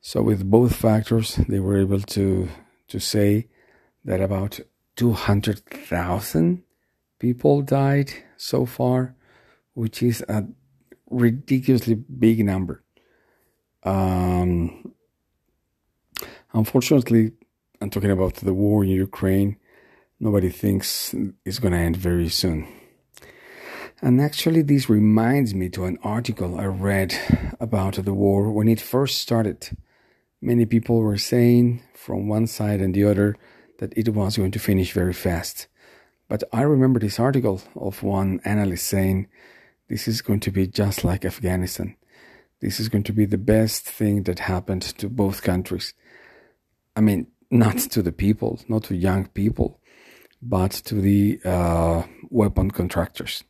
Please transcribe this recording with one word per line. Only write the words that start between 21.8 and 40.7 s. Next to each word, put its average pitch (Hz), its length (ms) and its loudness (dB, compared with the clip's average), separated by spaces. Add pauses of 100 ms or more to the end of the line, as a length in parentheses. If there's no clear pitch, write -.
very 87 320 -2
soon. 80 380 -2 (1400)
And 127 180 4
actually, 160 420 2
this 143 280 2
reminds 107 640 4
me 92 140 -2
to 92 160 -6
an 90 180 -4
article 104 560 -4
I 98 60 -4
read 95 500 -2 (460)
about 98 340 -2 (100)
the 98 100 0
war 101 360 4
when 107 160 2
it 113 140 4
first 135 380 -2
started. - 580 -2 (640)
Many 120 260 2
people 113 320 2
were 104 200 0
saying 120 680 4 (100)
from 98 320 -6
one 110 220 0
side 104 320 -2
and 98 120 0
the 101 120 2
other 104 320 4 (420)
that - 180 -8
it 117 120 0
was 104 280 0
going 95 140 0
to 98 80 -6
finish 95 340 0
very 90 200 0
fast. - 560 -6 (600)
But - 220 -4
I 117 120 -2
remember 131 360 4
this 107 220 -2
article 117 400 0 (160)
of - 260 -8
one 98 420 0
analyst 101 420 -2
saying, 95 420 0 (600)
"This 113 200 -6
is 113 140 -4
going 110 180 -2
to - 100 -4
be 95 160 0
just 98 380 -2